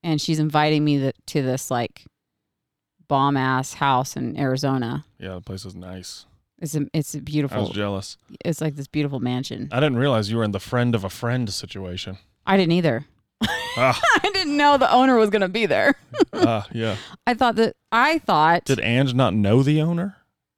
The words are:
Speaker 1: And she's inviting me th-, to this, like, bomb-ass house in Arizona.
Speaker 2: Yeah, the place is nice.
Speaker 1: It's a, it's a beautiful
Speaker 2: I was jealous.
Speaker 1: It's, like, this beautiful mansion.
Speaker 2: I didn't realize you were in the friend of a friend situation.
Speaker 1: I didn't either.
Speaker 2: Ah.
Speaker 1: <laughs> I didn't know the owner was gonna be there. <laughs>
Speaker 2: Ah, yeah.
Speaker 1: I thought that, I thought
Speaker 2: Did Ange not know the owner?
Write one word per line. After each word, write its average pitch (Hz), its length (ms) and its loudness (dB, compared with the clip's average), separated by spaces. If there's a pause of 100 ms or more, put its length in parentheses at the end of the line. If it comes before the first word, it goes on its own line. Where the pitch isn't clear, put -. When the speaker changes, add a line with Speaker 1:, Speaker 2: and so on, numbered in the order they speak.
Speaker 1:
And 156 180 -2
she's 156 180 -2
inviting 151 460 2
me 147 140 2
th-, 135 160 -2 (120)
to 147 160 -4
this, 127 280 -4
like, 120 360 -4 (1000)
bomb-ass 135 640 0
house 131 420 0
in 127 220 -6
Arizona. 135 680 -2 (140)
Speaker 2:
Yeah, 92 160 -10
the 90 60 -12
place 95 240 -12
is 95 100 -14
nice. 92 500 -16 (360)
Speaker 1:
It's 151 140 -8
a, 147 180 -2
it's 156 220 -4
a 151 60 -8
beautiful 143 380 -4
Speaker 2:
I - 40 -2
was - 80 -4
jealous. 98 460 -6 (280)
Speaker 1:
It's, 165 160 -4
like, 151 160 -4
this 139 120 -10
beautiful 143 320 -4
mansion. 123 500 -4
Speaker 2:
I 123 100 -2
didn't 139 180 2
realize 117 320 2
you 117 80 0
were 113 60 2
in 104 80 0
the 98 80 -4
friend 123 340 0
of 98 100 -2
a 92 60 -6
friend 120 420 -4
situation. 95 680 -10 (280)
Speaker 1:
I 190 100 2
didn't 170 160 4
either. 151 340 2 (680)
Speaker 2:
Ah. - 240 2 (100)
Speaker 1:
<laughs> 440 140 4
I 403 60 0
didn't 349 260 -2
know 294 220 4
the 247 140 2
owner 254 240 6
was 220 140 4
gonna 196 180 2
be 208 180 0
there. 117 340 4
<laughs> - 320 -2
Speaker 2:
Ah, 160 400 0
yeah. 110 240 -2 (300)
Speaker 1:
I 240 80 2
thought 233 220 2
that, 226 180 2 (180)
I 285 280 2
thought 165 440 4
Speaker 2:
Did 135 160 2
Ange 127 340 2
not 120 200 4
know 107 280 4
the 151 200 4
owner? 175 340 -2 (420)